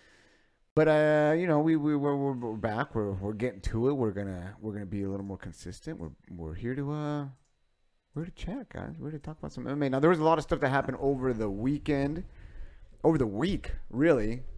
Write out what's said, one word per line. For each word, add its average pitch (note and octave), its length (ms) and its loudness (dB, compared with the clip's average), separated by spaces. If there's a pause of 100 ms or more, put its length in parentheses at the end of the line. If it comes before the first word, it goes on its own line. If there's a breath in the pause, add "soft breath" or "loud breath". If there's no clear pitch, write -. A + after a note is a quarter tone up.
(760 soft breath)
But, D#3 100 8
uh, D3+ 500 6
you F3+ 120 2
know, D3+ 100 4
we, D#3+ 160 4
we, D3+ 220 2
we're, C#3+ 180 2
we're, C#3 200 0
we're A#2+ 220 -6
back. A2+ 380 -2
We're, G#2 200 -2
we're G2 180 -4
getting G#2 300 -4
to A2+ 260 0
it. C#3+ 60 4
We're A#2 180 0
gonna, F#2+ 480 -8
we're G#2+ 120 -8
gonna G2+ 140 -8
be G2+ 160 -4
a G2 60 -2
little G2 180 -6
more G2 120 -8
consistent. - 600 -12
We're, D#2+ 120 -10 (200)
we're E2 240 -10
here A2+ 220 -6
to, C#3+ 160 -6
uh, D3 320 -4 (880)
we're D3 80 -6
here E3+ 40 -10
to - 180 -14
chat, A#3 240 -8
guys. - 280 -12
We're D3+ 140 -10
here D#3 80 -8
to C#3+ 60 -18
talk D#3 160 -14
about D3 120 -10
some B2 140 -10
M C3 60 -2
M D3 100 -2
A. C#3 80 2
Now, C3 100 2
there D#3 100 8
was F3 100 4
a D#3 40 4
lot D#3+ 140 6
of D3+ 60 -2
stuff D3+ 160 0
that C#3 100 4
happened C3 300 0
over C3 320 2
the G#2+ 180 -2
weekend, C#3+ 720 0 (800 soft breath)
over D#3+ 160 6
the B2+ 80 2
week, A#2 460 -2 (180)
really. B2+ 540 2 (140)